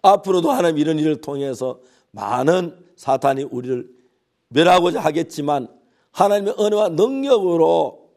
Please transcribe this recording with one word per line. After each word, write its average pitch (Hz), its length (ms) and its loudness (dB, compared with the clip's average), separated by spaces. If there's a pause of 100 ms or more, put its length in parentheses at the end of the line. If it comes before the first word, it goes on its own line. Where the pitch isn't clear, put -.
앞으로도 190 480 2
하나님 175 260 0
이런 151 220 0
일을 151 240 -2
통해서 135 580 -8 (300)
많은 131 760 -2 (120)
사탄이 135 480 -2
우리를 123 460 -8 (580)
멸하고자 175 520 4
하겠지만 147 680 -4 (420)
하나님의 202 480 0
은혜와 208 320 0
능력으로 175 1300 0